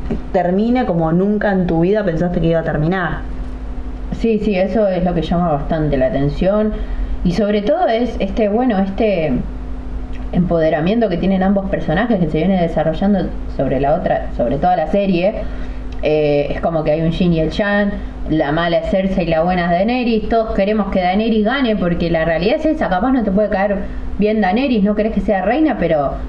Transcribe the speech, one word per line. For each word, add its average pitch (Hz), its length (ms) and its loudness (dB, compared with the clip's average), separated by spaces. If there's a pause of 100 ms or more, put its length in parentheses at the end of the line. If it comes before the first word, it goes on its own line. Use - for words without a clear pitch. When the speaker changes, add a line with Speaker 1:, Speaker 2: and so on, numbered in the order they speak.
(320)
Speaker 1:
termine 208 540 2
como 165 260 0
nunca 202 400 2
en 185 140 2
tu 170 160 0
vida 202 220 2
pensaste 175 380 0
que 165 60 2
iba 165 120 2
a 160 40 -4
terminar. 156 560 -2 (920)
Speaker 2:
Sí, 226 280 0
sí, 202 160 0
eso 196 320 2
es 175 160 0
lo 175 120 0
que 165 80 0
llama 175 280 0
bastante 147 460 0
la 131 100 2
atención. 185 640 0 (520)
Y 180 80 2
sobre 208 320 0
todo 311 240 2
es 233 320 0
este, 214 300 0
bueno, 226 280 2
este 190 560 0 (960)
empoderamiento 170 800 2
que 170 80 -2
tienen 185 260 2
ambos 196 260 2
personajes 190 500 0
que 156 100 2
se 151 100 0
viene 180 220 2
desarrollando 165 680 0 (280)
sobre 135 240 0
la 139 160 2
otra, 175 400 -2
sobre 123 220 0
toda 180 180 2
la 156 120 -2
serie. 196 480 0 (680)
Eh, 147 500 2
es - 80 -4
como 165 240 -2
que 156 80 0
hay 160 100 0
un 165 100 0
yin 175 220 2
y 160 60 0
el 156 120 0
yang, 202 400 0 (380)
la 147 220 0
mala 165 280 0
es 160 120 -6
Cersei 190 340 0
y 165 40 -4
la 160 120 2
buena 175 240 0
es 175 60 0
Daenerys. 220 580 0
Todos 220 240 0
queremos 202 380 0
que 190 100 2
Daenerys 214 440 2
gane 247 320 0
porque 175 340 0
la 160 140 0
realidad 170 320 0
es 311 80 -2
esa. 277 240 0
Capaz 190 240 0
no 247 100 2
te 196 80 -2
puede 202 180 2
caer 202 280 0 (420)
bien 214 220 2
Daenerys, 214 420 2
no 208 120 2
querés 214 180 0
que 196 80 0
sea 190 220 0
reina, 254 360 2
pero 151 340 2 (160)